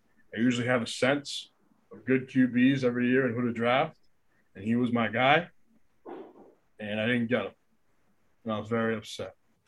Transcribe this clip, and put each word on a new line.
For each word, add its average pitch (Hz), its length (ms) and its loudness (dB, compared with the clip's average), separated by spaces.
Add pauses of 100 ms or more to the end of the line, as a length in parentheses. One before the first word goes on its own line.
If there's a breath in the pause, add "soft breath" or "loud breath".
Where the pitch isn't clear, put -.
(340)
I 104 60 -6
usually 120 280 2
have 123 140 2
a 113 60 -6
sense - 640 -2 (400)
of 107 140 -20
good 131 220 0
Q 127 220 2
Bs 123 340 4
every 123 240 0
year 131 180 2
and 113 100 -2
who 123 100 -2
to 117 80 -2
draft. 123 420 0 (600)
And 101 80 -14
he 113 120 0
was 120 160 0
my 117 160 0
guy. 135 420 2 (1300)
And 107 200 -4
I 110 80 0
didn't 120 200 0
get 110 180 0
him. 92 60 -8 (920)
And 110 100 -4
I 107 60 -2
was 104 100 -10
very 113 260 0
upset 101 400 -12 (320)